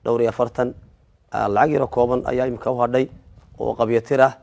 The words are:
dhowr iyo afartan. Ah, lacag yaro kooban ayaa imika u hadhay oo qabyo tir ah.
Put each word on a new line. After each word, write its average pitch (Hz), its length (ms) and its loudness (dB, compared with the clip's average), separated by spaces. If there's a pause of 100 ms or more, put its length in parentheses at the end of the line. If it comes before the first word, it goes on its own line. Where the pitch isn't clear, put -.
dhowr 117 180 0
iyo 113 80 2
afartan. 123 420 -2 (600)
Ah, 110 160 -2
lacag 117 260 2
yaro 135 120 0
kooban 123 400 0
ayaa 127 220 -2
imika 123 240 -6
u 123 80 -4
hadhay 123 260 2 (520)
oo 117 180 -4
qabyo 113 240 2
tir 131 200 0
ah. 135 120 6 (100)